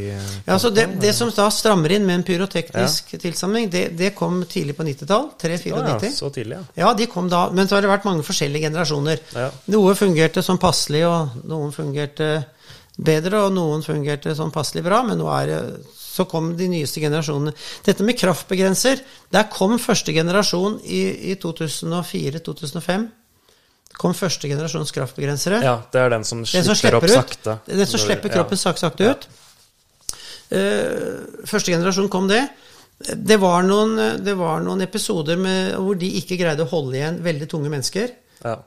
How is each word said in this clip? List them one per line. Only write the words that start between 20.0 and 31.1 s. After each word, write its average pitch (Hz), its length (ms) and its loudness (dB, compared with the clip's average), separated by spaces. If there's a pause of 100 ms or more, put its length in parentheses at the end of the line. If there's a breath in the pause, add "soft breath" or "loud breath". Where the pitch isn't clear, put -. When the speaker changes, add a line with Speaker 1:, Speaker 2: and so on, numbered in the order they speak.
Speaker 2:
generasjon 180 640 2 (100)
i, 190 460 -2
i 196 100 -4
to 170 120 -4
tusen 165 380 -6
og 175 140 -2
fire, 156 340 -4
to 165 140 -8
tusen 147 240 -10
og 160 60 -6
fem. 202 240 0 (920 soft breath)
Kom 180 160 2
første - 340 -4
generasjons 151 460 -4
kraftbegrensere. 143 680 -2
Speaker 1:
Ja, 123 160 4 (120)
det 127 100 4
er 127 80 4
den 113 140 0
som 117 200 -6
Speaker 2:
Den 175 200 2
som 202 120 4
Speaker 1:
slipper 117 220 6
opp 160 100 4
Speaker 2:
slipper 196 160 6
ut. - 80 -12
Speaker 1:
sakte. - 240 -4 (100)
Speaker 2:
Den 190 220 2
som 233 120 -2
Speaker 1:
Når, 214 60 0
Speaker 2:
slipper 208 240 -2
Speaker 1:
ja. - 60 -2
Speaker 2:
kroppen 185 220 0
sak-, - 200 0
sakte 175 260 0
Speaker 1:
Ja. 233 80 6
Speaker 2:
ut. - 160 -4 (1200 loud breath)
Eh, - 920 -2